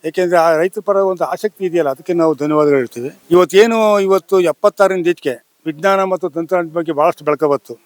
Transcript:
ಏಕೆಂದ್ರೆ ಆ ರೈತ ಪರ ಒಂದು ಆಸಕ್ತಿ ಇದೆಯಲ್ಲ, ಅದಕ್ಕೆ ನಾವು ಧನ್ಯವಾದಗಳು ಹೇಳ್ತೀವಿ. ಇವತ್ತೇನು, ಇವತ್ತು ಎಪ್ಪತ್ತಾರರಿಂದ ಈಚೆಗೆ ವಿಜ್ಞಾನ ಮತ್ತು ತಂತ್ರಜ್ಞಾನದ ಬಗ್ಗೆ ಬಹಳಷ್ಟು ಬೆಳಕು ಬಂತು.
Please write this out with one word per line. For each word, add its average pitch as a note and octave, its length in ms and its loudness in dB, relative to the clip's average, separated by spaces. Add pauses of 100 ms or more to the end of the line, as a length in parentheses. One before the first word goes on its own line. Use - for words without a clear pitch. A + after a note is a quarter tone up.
ಏಕೆಂದ್ರೆ F3+ 360 0
ಆ - 20 2 (140)
ರೈತ F#3+ 260 -2
ಪರ G3+ 100 0 (140)
ಒಂದು F3 140 -4 (100)
ಆಸಕ್ತಿ G3+ 340 -8
ಇದೆಯಲ್ಲ, D#3+ 280 0
ಅದಕ್ಕೆ - 240 -6
ನಾವು D#3+ 120 2 (100)
ಧನ್ಯವಾದಗಳು D3+ 400 2
ಹೇಳ್ತೀವಿ. A#2+ 280 -8 (240)
ಇವತ್ತೇನು, G3+ 440 4 (280)
ಇವತ್ತು F#3+ 320 0 (140)
ಎಪ್ಪತ್ತಾರರಿಂದ F#3+ 600 0
ಈಚೆಗೆ C#3+ 220 -4 (340)
ವಿಜ್ಞಾನ F#3+ 320 -2 (120)
ಮತ್ತು F3+ 140 -6 (100)
ತಂತ್ರಜ್ಞಾನದ E3 420 -4
ಬಗ್ಗೆ E3 220 -6
ಬಹಳಷ್ಟು D#3+ 280 0
ಬೆಳಕು D3 240 0
ಬಂತು. C3 220 -6 (120)